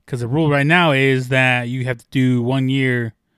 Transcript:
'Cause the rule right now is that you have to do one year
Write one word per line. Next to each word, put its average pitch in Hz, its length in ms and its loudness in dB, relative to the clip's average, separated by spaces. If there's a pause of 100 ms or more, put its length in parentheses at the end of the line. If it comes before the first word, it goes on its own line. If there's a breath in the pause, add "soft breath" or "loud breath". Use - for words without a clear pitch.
'Cause 120 160 -8
the 120 60 -4
rule 151 220 0
right 143 160 2
now 165 280 4
is 135 360 2
that 127 380 0
you 127 160 -6
have 123 140 -4
to - 140 -20
do 127 300 2
one 131 280 -2
year 127 440 -2 (240)